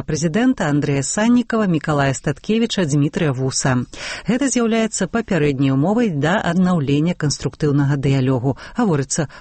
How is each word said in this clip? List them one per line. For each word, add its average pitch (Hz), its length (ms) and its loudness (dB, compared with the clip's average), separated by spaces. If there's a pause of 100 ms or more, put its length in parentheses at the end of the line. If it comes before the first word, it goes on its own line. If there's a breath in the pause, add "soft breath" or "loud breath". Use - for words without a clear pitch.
прэзідэнта 170 640 0
Андрэя 143 320 0
Саннікава, 220 640 0
Мікалая 143 480 0
Статкевіча, 202 720 -2
Дмітрыя 143 480 0
Вуса. 131 480 0 (420 loud breath)
«Гэта 254 220 0
з'яўляецца 226 380 0
папярэдняй 147 880 0
умовай 208 360 2
да 156 320 0
аднаўлення 170 720 2
канструктыўнага 143 840 0
дыялогу», 135 600 0 (160 loud breath)
гаворыцца 156 560 0 (120)